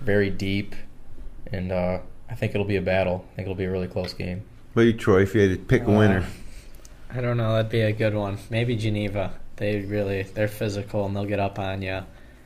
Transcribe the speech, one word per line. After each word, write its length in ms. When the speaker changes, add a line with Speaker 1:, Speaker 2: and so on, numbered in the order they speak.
Speaker 1:
very 280
deep, 460
and, 200
uh, 280
I 60
think 180
it'll 140
be 80
a 60
battle. 520
I 40
think 100
it'll 80
be 100
a 60
really 160
close 260
game. 300
Speaker 2:
What 100
about 100
you, 0
Troy, 300
if 100
you 80
had 80
to 160
pick 220
a 40
Speaker 3:
Uh, 60
Speaker 2:
winner? 280
Speaker 3:
I 100
don't 140
know. 200
That'd 160
be 100
a 100
good 220
one. 240
Maybe 240
Geneva. 580
They 260
really, 400
they're 260
physical, 600
and 80
they'll 100
get 140
up 180
on 240
ya. 220